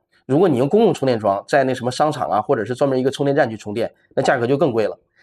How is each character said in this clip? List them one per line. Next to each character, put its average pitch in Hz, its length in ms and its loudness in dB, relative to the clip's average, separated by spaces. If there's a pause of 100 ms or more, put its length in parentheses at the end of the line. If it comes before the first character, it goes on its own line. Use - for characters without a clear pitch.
(240)
如 135 140 0
果 190 100 4
你 127 100 2
用 139 100 2
公 214 160 4
共 175 80 4
充 135 140 -4
电 120 120 2
桩， 101 280 0
在 139 180 2
那 131 100 -2
什 120 100 -8
么 127 60 -2
商 151 200 0
场 104 200 -6
啊， 101 100 0
或 135 160 0
者 107 80 -2
是 120 100 -6
专 139 140 0
门 131 100 0
一 127 40 -2
个 131 80 0
充 143 140 -4
电 139 100 0
站 143 140 2
去 110 80 -10
充 104 180 -12
电， 107 180 -4 (220)
那 135 80 0
价 139 160 2
格 117 80 -2
就 139 100 0
更 135 160 0
贵 110 140 0
了。 90 120 -8 (240)